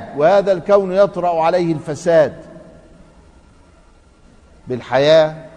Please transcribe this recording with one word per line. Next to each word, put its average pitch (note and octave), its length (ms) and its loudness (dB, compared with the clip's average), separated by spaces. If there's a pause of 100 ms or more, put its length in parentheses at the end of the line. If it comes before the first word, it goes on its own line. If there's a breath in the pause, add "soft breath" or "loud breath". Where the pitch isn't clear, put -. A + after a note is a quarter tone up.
(180)
وهذا F#3 340 2
الكون G3 400 0
يطرأ F3+ 500 0
عليه E3+ 320 0
الفساد D#3 600 0 (2250)
بالحياة D3 680 0 (220)